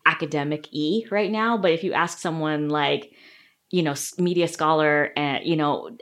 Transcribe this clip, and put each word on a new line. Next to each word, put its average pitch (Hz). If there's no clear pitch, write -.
academic-y 151
right 202
now, 220
but 185
if 165
you 185
ask 165
someone 156
like, 143
you 180
know, 151
s-, -
media 175
scholar, 156
uh, 143
you 165
know, 147